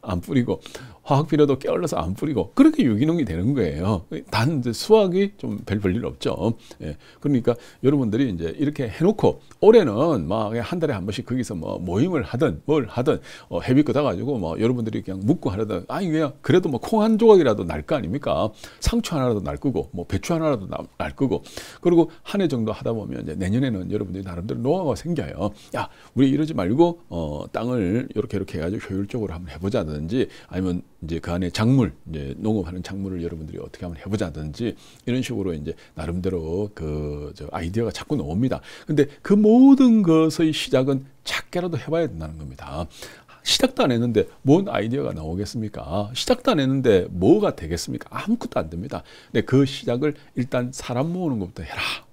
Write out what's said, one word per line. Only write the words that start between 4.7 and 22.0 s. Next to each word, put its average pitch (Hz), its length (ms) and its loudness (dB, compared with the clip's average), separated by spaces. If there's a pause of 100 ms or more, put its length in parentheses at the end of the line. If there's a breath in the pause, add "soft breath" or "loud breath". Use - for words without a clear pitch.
수확이 196 640 2
좀 117 160 -8 (120)
별 104 140 -2
볼일 101 260 0
없죠. 90 480 -2 (280 loud breath)
예. 76 160 -10 (220 loud breath)
그러니까 120 360 2 (280 loud breath)
여러분들이 127 480 2
이제 82 260 -4
이렇게 143 320 -2
해놓고 165 520 2 (200 loud breath)
올해는 151 680 6
막 104 220 0
그냥 113 160 -4
한 175 140 -6
달에 147 140 0
한 92 120 -6
번씩 107 200 -6
거기서 120 300 -4
뭐 95 240 -6
모임을 117 440 0
하든 117 420 -2
뭘 143 220 2
하든, 127 320 0 (300 loud breath)
어, 87 120 -4
회비 131 220 4
걷어가지고 127 560 0
뭐 82 200 -4
여러분들이 113 440 0
그냥 95 200 -8
묵고 127 260 2
하려든, 101 380 -4
아니, 170 220 -4
그냥 156 320 -2
그래도 180 280 2
뭐 135 100 -4
콩 220 240 0
한 220 140 2
조각이라도 165 480 6
날 78 180 -4
거 - 120 -2
아닙니까? 98 540 -2 (300 loud breath)
상추 - 360 0
하나라도 123 260 0
날 143 160 -6
거고, 113 340 -2
뭐 87 140 -8
배추 - 280 -4
하나라도 147 340 -2
나-, - 100 -8 (200)
날 - 180 -6
거고. 117 280 0 (380 loud breath)
그리고 170 300 4 (100)